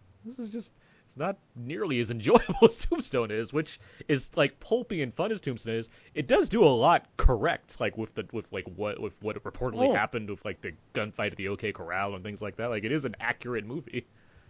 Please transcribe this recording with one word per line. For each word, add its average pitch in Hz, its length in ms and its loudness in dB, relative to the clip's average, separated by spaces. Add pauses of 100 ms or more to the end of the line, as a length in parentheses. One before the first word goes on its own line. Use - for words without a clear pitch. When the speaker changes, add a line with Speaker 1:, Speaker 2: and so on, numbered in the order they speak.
(240)
Speaker 1:
this 240 140 -14
is 226 120 -10
just, 226 220 -12 (320)
it's - 120 -20
not 185 200 -4 (180)
nearly 135 460 -4
as 110 100 -2
enjoyable 139 480 4
<laughs> - 80 -2
as - 120 2
Tombstone 120 520 -2
is, 110 220 -4
which 156 260 -2 (300)
is, 139 260 0
like, 143 260 2
pulpy 214 420 -2
and 123 120 -4
fun 196 160 0
as 214 120 -4
Tombstone 117 320 -4
is. 113 160 -4 (240)
It 123 120 -4
does 302 220 4
do 214 160 6
a - 20 12
lot 139 400 6 (120)
correct, 131 600 2
like, 107 180 -2
with 110 160 -8
the, 98 180 -6
with, 110 180 -8
like, 95 140 -6 (120)
what, 104 220 -4
with 104 220 -8
what 107 240 -6
reportedly 127 460 0
Speaker 2:
Oh. 214 40 2
Speaker 1:
happened 107 360 -2
with, 98 140 -10
like, 101 180 -8
the 92 100 -8 (220)
gunfight 107 380 -4
at - 40 -16
the 95 120 -4
OK 101 240 -4
Corral 95 420 -4
and 95 100 -10
things 104 160 -10
like 101 160 -8
that. 120 140 -4
Like, 107 140 -4
it 117 80 -2
is 147 120 0
an 110 160 -6
accurate 117 460 -6
movie. 127 400 -10 (440)